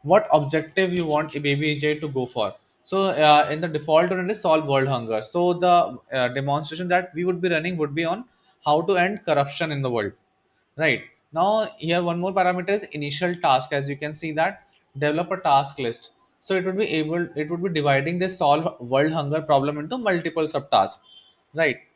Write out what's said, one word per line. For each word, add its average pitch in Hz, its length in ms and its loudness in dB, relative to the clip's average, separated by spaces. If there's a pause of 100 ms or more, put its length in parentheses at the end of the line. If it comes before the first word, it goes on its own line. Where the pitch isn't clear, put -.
What 156 300 4
objective 156 580 0
you 175 140 -2
want 151 300 -2
a 147 40 -4
Baby 147 340 0
A 143 60 -4
G 151 120 0
I - 80 0
to 156 80 -6
go 131 180 -2
for? 107 300 -4 (280)
So, 190 260 0
uh, 151 420 6
in 156 100 -4
the 170 60 -4
default 160 420 2
one, 185 180 -2
it 208 40 -4
is 214 100 -6
solve 156 240 2
world 135 220 2
hunger. 113 340 -2
So 175 320 0
the, 175 460 2 (120)
uh, 127 180 0
demonstration 147 580 -4
that 180 260 0
we 165 100 -4
would 180 160 -2
be 175 100 -2
running 170 280 -2
would 147 160 -2
be 165 100 -2
on 185 220 -4 (400)
how 156 160 4
to 185 160 0
end 190 280 0
corruption 147 460 0
in 139 120 -4
the 127 80 -2
world. 104 220 -2 (640)
Right. 143 280 0 (300)
Now 202 440 2
here 170 240 0
one 175 180 -2
more 185 140 -4
parameter 180 360 0
is 202 120 0 (120)
initial 151 420 -4
task. 160 380 0
As 139 140 -2
you 143 80 -6
can 147 200 -8
see 160 160 -8
that 165 320 -2 (340)
develop 151 320 -2
a 190 80 -2
task 160 400 2
list. 120 320 -6 (320)
So 196 140 -2
it 180 100 0
would 190 140 -2
be 214 80 0
able, 160 480 -2
it 151 160 -4
would 170 100 -6
be 190 80 -2
dividing 147 480 0
this 185 220 -4
solve 160 420 0
world 135 300 0
hunger 151 280 -2
problem 147 380 2
into 180 220 -8
multiple 170 480 -2
subtasks, 123 500 0 (560)
right? 147 240 0 (180)